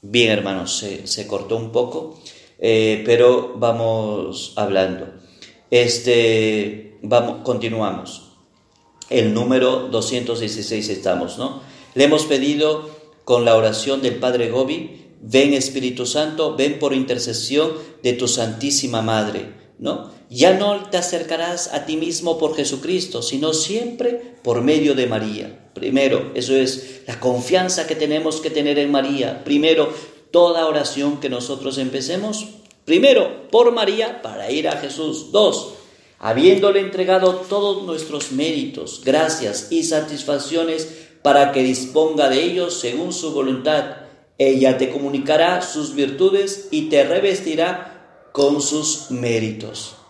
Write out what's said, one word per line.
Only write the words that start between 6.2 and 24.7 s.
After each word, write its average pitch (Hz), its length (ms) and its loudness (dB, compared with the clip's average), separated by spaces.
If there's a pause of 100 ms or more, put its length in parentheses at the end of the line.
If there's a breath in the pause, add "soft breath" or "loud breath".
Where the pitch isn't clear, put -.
vamos, 117 420 0
continuamos. 110 880 -6 (760)
El 107 240 2
número 127 560 2
doscientos 117 500 -4
dieciséis 107 480 -6
estamos, 90 500 -4
¿no? 131 240 -8 (340 loud breath)
Le 135 100 6
hemos 151 180 4
pedido 151 680 0 (360 loud breath)
con 120 180 4
la 113 140 6
oración 110 440 0
del 123 180 -2
Padre 123 300 0
Gobi, 135 580 -4 (120)
"Ven 135 340 4
Espíritu 123 520 -2
Santo, 151 500 -2
ven 139 240 0
por 139 140 0
intercesión 131 800 -2 (280 loud breath)
de 123 120 0
tu 123 160 -2
Santísima 120 720 -2
Madre", 110 520 -2 (260 loud breath)
¿no? - 380 -8 (120)
Ya 147 240 6
no 202 360 -2
te 185 80 -2
acercarás 170 760 -4
a 143 120 -4
ti 156 120 -4
mismo 170 400 -2
por 156 180 0
Jesucristo, 143 680 -4
sino 147 300 -2
siempre 233 880 -4
por 120 180 0
medio 147 320 4